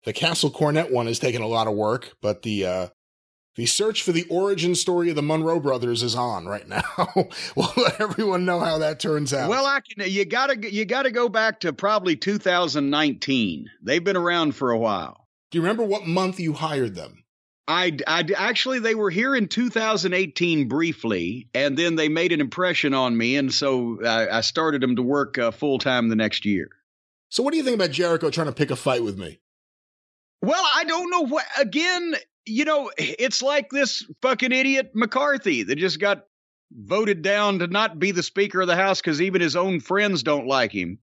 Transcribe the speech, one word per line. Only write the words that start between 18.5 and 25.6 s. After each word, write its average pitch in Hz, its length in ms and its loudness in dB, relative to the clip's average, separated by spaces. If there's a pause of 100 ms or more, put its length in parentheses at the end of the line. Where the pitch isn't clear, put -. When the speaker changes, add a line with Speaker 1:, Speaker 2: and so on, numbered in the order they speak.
Speaker 2:
they 220 160 0
were 208 120 0
here 240 280 0
in 214 100 2
two 233 240 0
thousand 208 440 0
eighteen 170 520 0
briefly, 120 880 -2
and 135 240 0
then 170 160 2
they 156 140 2
made 165 240 0
an 156 80 0
impression 151 520 0
on 127 240 2
me, 120 200 2
and 135 180 0
so 120 500 0
I, 113 340 2
I - 20 2
started 151 420 0
them 127 140 2
to 127 60 0
work, 135 360 0
uh, 117 140 0
full-time 131 560 0